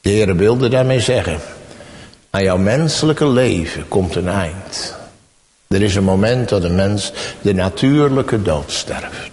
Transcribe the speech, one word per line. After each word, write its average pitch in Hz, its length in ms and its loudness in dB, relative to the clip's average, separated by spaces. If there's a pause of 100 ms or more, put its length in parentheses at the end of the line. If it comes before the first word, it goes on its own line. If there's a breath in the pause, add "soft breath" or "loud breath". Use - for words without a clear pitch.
De 95 100 -2
Heere 101 240 2
wilde 117 340 4
daarmee 131 320 2
zeggen: 87 400 0 (880 loud breath)
aan 98 120 0
jouw 92 160 2
menselijke 147 680 2
leven 107 600 0
komt 92 260 0
een 87 140 -2
eind. 92 680 -6 (720)
Er 98 140 2
is 101 120 2
een 98 100 2
moment 107 440 2
dat 98 160 0
een 87 100 0
mens 98 380 0 (300 loud breath)
de 101 120 2
natuurlijke 135 880 2
dood 78 300 -2
sterft. - 600 -10